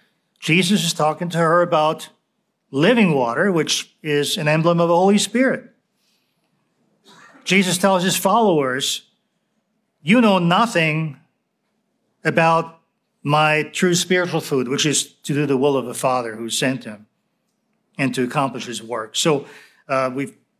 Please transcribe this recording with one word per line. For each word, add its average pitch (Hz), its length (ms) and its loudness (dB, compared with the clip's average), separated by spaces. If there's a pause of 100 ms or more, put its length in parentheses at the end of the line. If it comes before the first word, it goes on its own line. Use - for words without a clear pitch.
(380)
Jesus 175 460 2
is 165 100 -4
talking 156 360 -2
to 170 80 -4
her 170 240 2
about 156 480 0 (600)
living 180 440 2
water, 131 360 0
which - 520 -4
is 147 340 -2
an 151 120 -2
emblem 165 320 2
of 170 80 2
the 170 80 4
Holy 196 220 4
Spirit. 226 520 -2 (1700)
Jesus 180 340 2
tells 190 240 2
his 185 140 0
followers, 165 840 0 (1000)
"You 220 180 2
know 202 180 4
nothing 170 800 0 (1040)
about 165 560 0 (420)
my 151 400 2 (100)
true 180 220 0
spiritual 175 460 -2
food, 127 280 -4
which 143 160 -2
is 135 380 -2
to 147 120 -6
do 143 120 -2
the 135 100 0
will 139 200 2
of 120 100 -4
the 123 80 -10
Father 123 420 -4
who 113 140 -10
sent 131 340 -4
him 107 220 -16 (880)
and 131 180 -2
to 131 80 -2
accomplish 123 440 -4
his 110 160 -12
work." 113 340 -10
So, 151 300 0 (420)
uh, 131 260 -2
we've, 139 220 -8 (240)